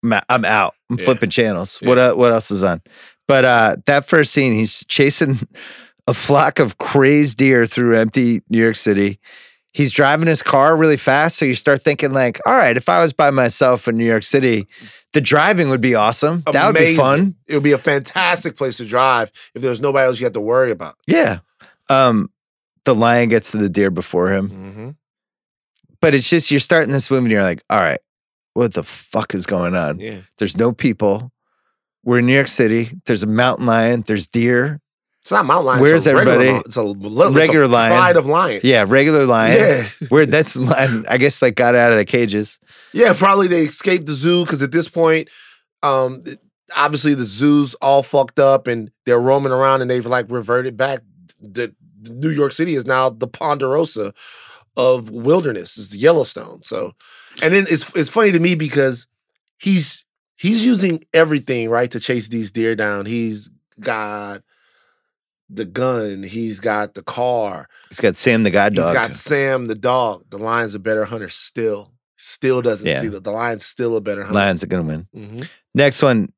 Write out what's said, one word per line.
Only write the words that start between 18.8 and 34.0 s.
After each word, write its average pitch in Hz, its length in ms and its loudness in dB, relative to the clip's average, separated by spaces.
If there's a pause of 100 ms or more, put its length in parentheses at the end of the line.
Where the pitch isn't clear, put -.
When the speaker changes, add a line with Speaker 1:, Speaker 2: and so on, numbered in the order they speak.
Speaker 2:
drive 123 480 0 (200)
if 117 80 -12
there 131 100 -2
was 120 100 -6
nobody 139 240 2
else 127 140 0
you 127 60 -4
had 110 100 -2
to 117 40 -4
worry 120 320 0
about. 82 240 -10 (120)
Speaker 1:
Yeah. 180 320 0 (500)
Um, 120 400 4 (560)
the 131 100 2
lion 117 320 2
gets 113 240 0
to 110 60 -6
the 104 100 0
deer 98 240 0
before 90 400 -2
him. 98 180 -2
Speaker 2:
Mm-hmm. 98 400 -18 (1120)
Speaker 1:
But 156 140 4
it's 131 160 0
just, 165 220 0
you're 147 100 2
starting 151 320 0
this 135 180 -2
movie 131 140 0
and 113 80 0
you're 101 100 2
like, 90 260 -4
"All 107 100 2
right, 82 200 0 (540)
what 117 220 -2
the 85 80 -6
fuck - 520 -8
is 90 100 -6
going 90 300 -4
on?" 82 240 -4
Speaker 2:
Yeah. 104 200 -14 (180)
Speaker 1:
There's 101 180 -6
no 117 160 0
people. 110 640 -2 (720)
We're 123 140 2
in 120 80 2
New 127 60 4
York 139 140 2
City. 113 440 0 (160)
There's 104 160 -2
a 107 40 -4
mountain 120 380 0
lion. 113 420 0